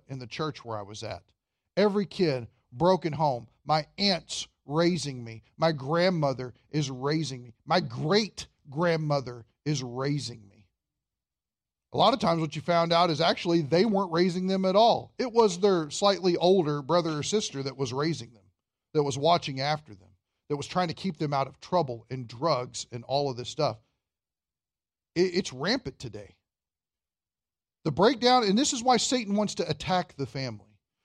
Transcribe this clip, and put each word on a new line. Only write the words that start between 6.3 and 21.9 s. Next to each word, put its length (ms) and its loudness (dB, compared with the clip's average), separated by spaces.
is 220 -2
raising 500 -4
me. 120 -20
My 140 2
great-grandmother 1700 -2
is 160 -2
raising 600 -6
me. 260 -20
A 40 -2
lot 160 6
of 60 -2
times 220 0
what 140 -4
you 60 -6
found 320 2
out 160 6
is 100 0
actually 420 2
they 240 4
weren't 260 0
raising 340 2
them 200 0
at 100 2
all. 420 4
It 140 -2
was 280 4
their 300 2
slightly 480 2
older 440 4
brother 360 0
or 60 -4
sister 400 -4
that 140 -8
was 160 -2
raising 400 -4
them, 100 -20
that 100 2
was 140 -2
watching 420 2
after 360 -4
them, 140 -20
that 80 -2
was 100 -10
trying 220 0
to 40 -8
keep 240 -6
them 160 -4
out 140 0
of 120 -20
trouble 520 -2